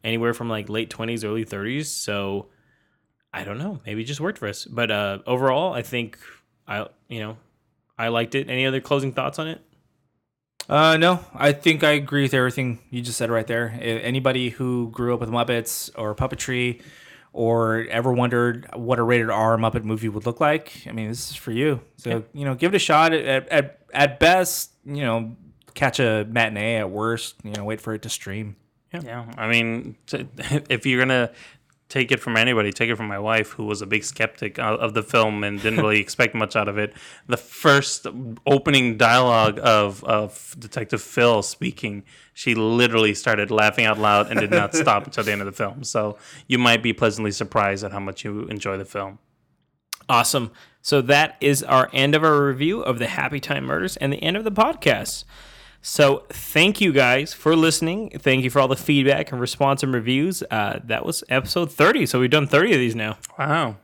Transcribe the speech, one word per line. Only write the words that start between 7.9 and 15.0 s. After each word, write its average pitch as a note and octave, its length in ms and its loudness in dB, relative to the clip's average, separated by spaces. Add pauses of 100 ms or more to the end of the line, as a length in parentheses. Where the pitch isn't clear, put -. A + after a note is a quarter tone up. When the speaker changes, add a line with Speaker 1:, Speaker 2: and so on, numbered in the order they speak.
Speaker 1:
I A2+ 120 -2
liked A#2 260 -2
it. C3+ 140 -4
Any B2+ 160 0
other C3 160 -2
closing C3+ 320 -2
thoughts C3+ 260 -6
on D#3+ 80 -6
it? D#3+ 140 -12 (1080)
Speaker 2:
Uh, D#3 280 6
no, E3+ 220 4 (140)
I C#3+ 180 2
think D3+ 320 2
I D3+ 80 6
agree C#3+ 320 0
with C3 100 0
everything B2+ 460 0 (100)
you B2 120 -8
just A#2+ 160 -8
said A#2 120 -2
right A2+ 180 0
there. A#2 280 -2
I, A#2 80 -12
anybody B2 640 -2
who B2 420 -4
grew B2 220 -2